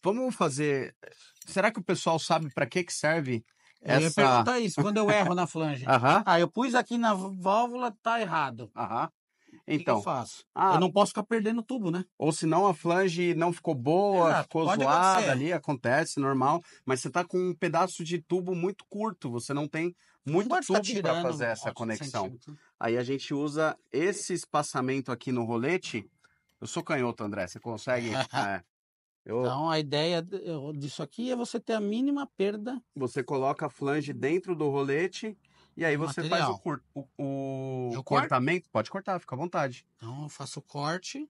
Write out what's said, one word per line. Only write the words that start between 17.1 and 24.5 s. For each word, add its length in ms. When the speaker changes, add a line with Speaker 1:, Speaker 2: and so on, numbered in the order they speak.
Speaker 1:
com 160
um 160
pedaço 480
de 180
tubo 320
muito 360
curto, 420
você 220
não 120
tem 300
muito 240
Speaker 2:
Pode 160
ficar 160
Speaker 1:
tubo 100
pra 220
Speaker 2:
tirando 100
Speaker 1:
fazer 220
essa 240
Speaker 2:
oito 100
centímetros. 320
Speaker 1:
conexão. 460
Aí 200
a 80
gente 280
usa 440
esse 400
espaçamento 800